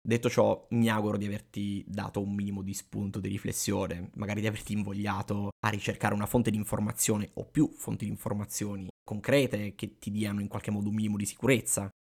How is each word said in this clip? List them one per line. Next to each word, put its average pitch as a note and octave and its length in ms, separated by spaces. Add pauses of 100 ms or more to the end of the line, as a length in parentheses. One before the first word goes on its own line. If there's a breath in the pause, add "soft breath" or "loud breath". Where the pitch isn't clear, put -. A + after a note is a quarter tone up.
Detto A#2+ 280
ciò, G#2+ 420
mi A#2 180
auguro G#2 280
di G2+ 100
averti G2+ 600
dato G#2 340
un G2+ 140
minimo G2+ 280
di G2 120
spunto G2+ 460
di G2 80
riflessione, F#2+ 840
magari G#2 260
di G#2+ 80
averti G#2+ 240
invogliato G2+ 800 (140)
a G#2+ 40
ricercare G#2 460
una G#2 120
fonte A#2+ 240
di G#2 60
informazione G#2 800
o - 100
più - 280
fonti - 320
di G2+ 60
informazioni G2+ 760 (200)
concrete G#2+ 680
che - 240
ti - 120
diano G2+ 320
in G2+ 60
qualche G#2+ 220
modo G#2 200
un G#2 40
minimo G#2+ 220
di G#2 80
sicurezza. A2 640 (140)